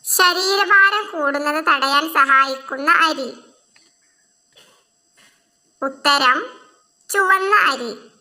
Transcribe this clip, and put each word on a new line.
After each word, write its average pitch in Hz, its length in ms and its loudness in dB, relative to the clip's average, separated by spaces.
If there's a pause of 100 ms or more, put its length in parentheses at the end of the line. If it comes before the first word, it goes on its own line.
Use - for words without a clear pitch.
(100)
ശരീരഭാരം 392 1000 2
കൂടുന്നത് 294 520 -4
തടയാൻ 285 500 0
സഹായിക്കുന്ന 269 800 0
അരി. 285 460 -2 (2500)
ഉത്തരം, 277 640 0 (640)
ചുവന്ന 381 460 0
അരി. 240 640 -4